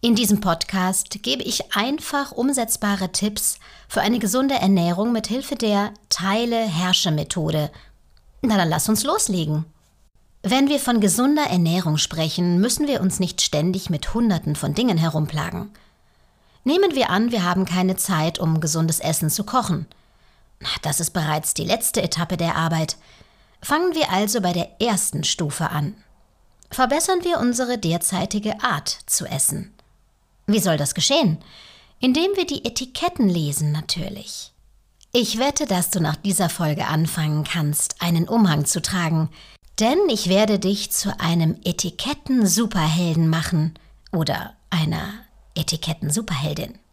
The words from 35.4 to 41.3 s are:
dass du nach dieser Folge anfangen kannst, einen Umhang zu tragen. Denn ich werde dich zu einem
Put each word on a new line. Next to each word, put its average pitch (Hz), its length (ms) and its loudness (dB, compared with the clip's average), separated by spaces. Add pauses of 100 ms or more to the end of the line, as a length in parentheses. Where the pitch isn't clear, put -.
dass 180 260 0
du 175 100 0
nach 151 160 0
dieser 190 320 0
Folge 156 380 -2
anfangen 156 580 0
kannst, - 560 -2
einen 170 260 2
Umhang 165 380 4
zu - 160 -2
tragen. 160 480 0 (500)
Denn 240 180 4 (120)
ich 220 180 0
werde 202 320 4
dich 202 320 -2
zu - 300 -4
einem 165 420 2